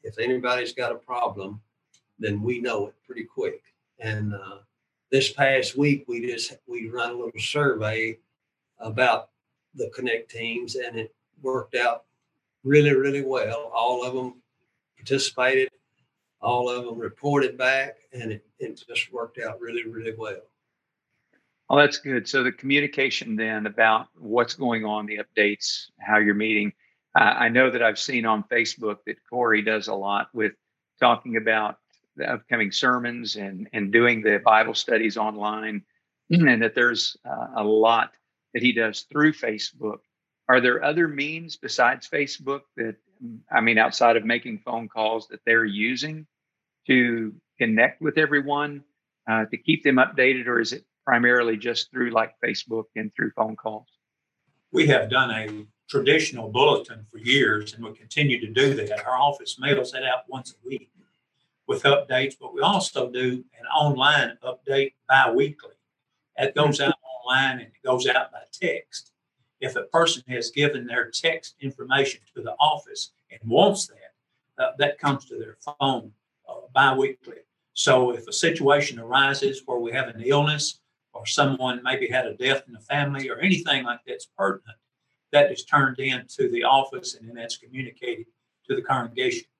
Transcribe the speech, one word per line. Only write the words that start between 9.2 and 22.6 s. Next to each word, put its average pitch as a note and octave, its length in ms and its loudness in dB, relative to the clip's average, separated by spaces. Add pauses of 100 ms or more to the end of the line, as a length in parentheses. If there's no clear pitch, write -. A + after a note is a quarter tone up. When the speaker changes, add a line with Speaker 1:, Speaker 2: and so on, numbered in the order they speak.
Speaker 1:
the - 180 -6
Connect A#2 360 -6
teams, A#2 440 -8
and A#2+ 240 -8
it A2 160 -10 (280)
worked C3 340 -4
out A#2+ 280 0 (600)
really, C#3+ 300 6
really C#3 280 2
well. B2 520 -4
All B2 280 0
of B2+ 140 -6
'em B2+ 260 -8 (540)
participated, C3 720 0 (720)
all A#2+ 280 0
of B2 180 -6
'em A#2 120 -10
reported B2+ 580 0
back, C3 400 0 (160)
and A#2 200 -10
it, G#2 140 -12 (120)
it A2+ 300 -12
just A#2 240 -6
worked A#2 260 -10
out A2+ 220 -10
really, A#2 240 -8
really A2+ 300 -10
well. G#2 280 -12 (1300)
Speaker 2:
Well, C#3+ 100 4
that's C#3+ 200 4
good. B2+ 300 -6
So C3+ 140 0
the B2 100 0
communication C3+ 840 -2